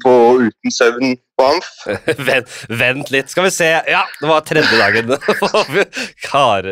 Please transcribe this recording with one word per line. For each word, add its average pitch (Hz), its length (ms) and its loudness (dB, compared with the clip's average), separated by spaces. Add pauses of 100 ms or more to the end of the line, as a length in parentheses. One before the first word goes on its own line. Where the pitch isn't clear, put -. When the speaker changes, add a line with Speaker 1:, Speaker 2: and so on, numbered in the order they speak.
Speaker 1:
på, 127 100 6 (300)
uten 120 300 -4
søvn 123 420 0 (220)
på 135 80 4
Amf. 160 220 0 (320)
Speaker 2:
<laughs> 139 280 -4
Vent, 127 220 -2 (300)
vent 131 340 -2
litt, 135 160 0
skal 180 160 0
vi 190 80 2
se. 170 140 0 (180)
Ja, 156 140 0 (180)
det - 80 -8
var 156 160 2
tredje 143 320 0
dagen. 113 380 0 (600)
<laughs> 202 540 -6
Kare, 104 460 0